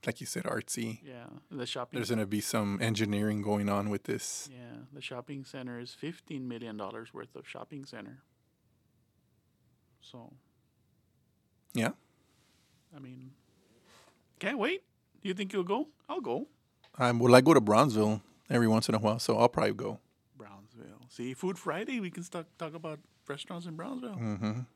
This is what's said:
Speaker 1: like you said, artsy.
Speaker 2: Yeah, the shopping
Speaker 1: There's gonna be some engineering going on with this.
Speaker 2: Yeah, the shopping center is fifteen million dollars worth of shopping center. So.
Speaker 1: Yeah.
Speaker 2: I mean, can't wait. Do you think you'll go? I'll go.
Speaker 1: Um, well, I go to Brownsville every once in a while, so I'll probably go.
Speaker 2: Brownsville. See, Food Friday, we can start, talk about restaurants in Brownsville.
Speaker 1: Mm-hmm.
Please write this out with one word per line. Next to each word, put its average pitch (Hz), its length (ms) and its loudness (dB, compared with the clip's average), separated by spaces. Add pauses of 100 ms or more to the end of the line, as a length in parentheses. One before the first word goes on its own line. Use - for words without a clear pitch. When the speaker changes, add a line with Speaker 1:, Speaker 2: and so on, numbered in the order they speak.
Speaker 1:
like 139 140 -6
you 127 60 -12
said, - 180 -8
artsy. 113 600 -6
Speaker 2:
Yeah, 123 220 -18 (240)
the 131 160 -8
shopping 123 320 -8
Speaker 1:
There's 113 120 -4
gonna 110 160 0
be 104 140 -2
some 101 400 0
engineering 104 640 0
going 104 260 0
on 101 220 0
with 101 140 -4
this. - 480 -6
Speaker 2:
Yeah, 123 400 -16
the 139 100 -16
shopping 131 420 -12
center 127 360 -12
is 123 140 -14
fifteen 147 520 -10
million 117 300 -8
dollars 110 360 -10
worth 123 220 -14
of - 140 -16
shopping - 380 -14
center. 113 360 -16 (1800)
So. - 320 -20 (1400)
Speaker 1:
Yeah. 113 180 0 (1040)
Speaker 2:
I 143 60 -20
mean, 131 320 -20 (1040)
can't 240 200 -4
wait. 320 240 -2 (400)
Do 202 60 -6
you 185 60 -2
think 190 180 -6
you'll 190 120 0
go? 214 240 -2 (200)
I'll 320 120 -4
go. 139 260 -4 (520)
Speaker 1:
Um, 120 200 4
well, 120 160 10
I 123 60 12
go 151 140 10
to 139 80 12
Brownsville 107 580 6 (300)
every 120 180 6
once 110 220 4
in 113 40 4
a 107 40 4
while, 110 200 2
so 113 200 0
I'll 120 100 8
probably 107 240 2
go. 107 280 -6 (360)
Speaker 2:
Brownsville. 110 720 -20
See, 123 240 -8
Food 180 260 -4
Friday, 208 420 -4
we 185 100 -6
can 175 120 -10
start, 170 240 -10 (120)
talk 160 160 -8
about 160 240 -10 (280)
restaurants 170 380 -10
in 170 120 -10
Brownsville. 247 400 -10
Speaker 1:
Mm-hmm. 110 440 -4 (160)